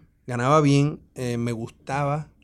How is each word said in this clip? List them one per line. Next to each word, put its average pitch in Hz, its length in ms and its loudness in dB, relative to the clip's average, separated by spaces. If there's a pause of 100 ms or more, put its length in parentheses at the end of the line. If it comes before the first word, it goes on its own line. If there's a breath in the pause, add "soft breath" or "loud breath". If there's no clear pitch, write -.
(280 soft breath)
ganaba 127 340 2
bien, 143 380 2 (160)
eh, 120 220 -6
me 117 140 -4
gustaba 139 760 -6 (140)